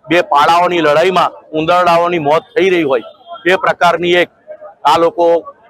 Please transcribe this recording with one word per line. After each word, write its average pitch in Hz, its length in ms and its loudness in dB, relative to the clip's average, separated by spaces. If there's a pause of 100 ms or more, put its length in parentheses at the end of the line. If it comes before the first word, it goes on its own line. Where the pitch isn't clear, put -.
બે 170 120 2
પાડાઓની 170 600 2
લડાઈમાં 160 480 2 (220)
ઉંદરડાઓની 170 680 0
મોત 151 220 0
થઈ 180 280 -2
રહી 175 140 0
હોય 131 200 -2 (420)
એ 180 100 0
પ્રકારની 175 560 -2
એક 175 180 0 (540)
આ 151 140 2
લોકો 170 580 0 (140)